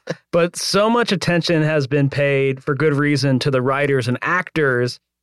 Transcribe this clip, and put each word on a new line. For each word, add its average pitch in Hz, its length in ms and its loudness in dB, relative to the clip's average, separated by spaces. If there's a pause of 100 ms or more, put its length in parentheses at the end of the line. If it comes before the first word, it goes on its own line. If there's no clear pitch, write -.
(320)
But 175 240 2
so 202 340 0
much 233 220 2
attention 170 500 0
has 151 240 0
been 139 240 2
paid, 139 540 0
for 147 100 -2
good 151 200 0
reason, 139 460 0
to 147 100 -2
the 131 120 0
writers 135 460 0
and 123 140 -2
actors. 139 760 -2 (240)